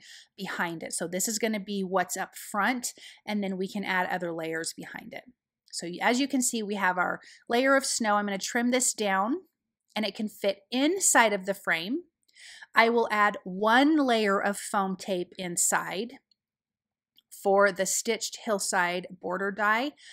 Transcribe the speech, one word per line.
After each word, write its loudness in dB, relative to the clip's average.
behind -6
it. -12
So -4
this -2
is -2
gonna -2
be -4
what's 0
up -8
front, -2
and -2
then -2
we -2
can -6
add 0
other -4
layers -6
behind -14
it. -14
So -8
y-, -8
as 4
you 2
can 0
see, 0
we -6
have 2
our 0
layer 4
of 2
snow. 0
I'm 2
gonna -2
trim 0
this 2
down, 0
and -2
it -6
can -4
fit -2
inside 4
of -2
the 0
frame. -4
I 6
will 2
add 2
one 4
layer 4
of -2
foam -2
tape -6
inside -2
for 6
the -2
stitched -2
hillside 0
border -4
die 0